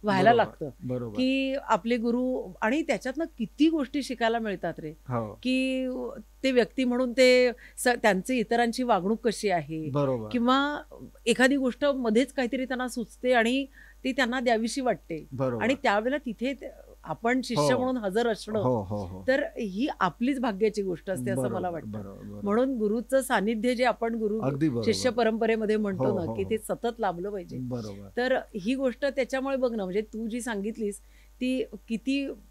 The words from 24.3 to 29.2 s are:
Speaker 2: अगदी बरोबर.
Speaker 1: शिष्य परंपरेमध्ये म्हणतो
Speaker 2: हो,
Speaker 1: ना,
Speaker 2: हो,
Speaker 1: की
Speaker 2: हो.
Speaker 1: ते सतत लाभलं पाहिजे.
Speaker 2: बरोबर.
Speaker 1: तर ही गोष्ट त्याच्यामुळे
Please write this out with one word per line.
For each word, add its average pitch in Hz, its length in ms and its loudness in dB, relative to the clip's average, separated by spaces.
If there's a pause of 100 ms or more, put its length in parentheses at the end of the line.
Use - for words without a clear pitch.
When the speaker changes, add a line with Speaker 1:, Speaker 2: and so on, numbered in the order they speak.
Speaker 2:
अगदी 143 300 0
बरोबर. 120 160 -2
Speaker 1:
शिष्य 226 240 2
परंपरेमध्ये 220 680 2
म्हणतो 202 260 0
Speaker 2:
हो, 202 160 2
Speaker 1:
ना, 170 60 -2
Speaker 2:
हो, - 80 -4
Speaker 1:
की 196 100 -2
Speaker 2:
हो. 190 60 -6
Speaker 1:
ते 220 80 0
सतत 226 420 -4
लाभलं 185 300 -2
पाहिजे. 175 280 -8
Speaker 2:
बरोबर. 110 500 -8 (100)
Speaker 1:
तर 254 200 2 (180)
ही 214 200 -2
गोष्ट 262 300 -2
त्याच्यामुळे 269 520 -2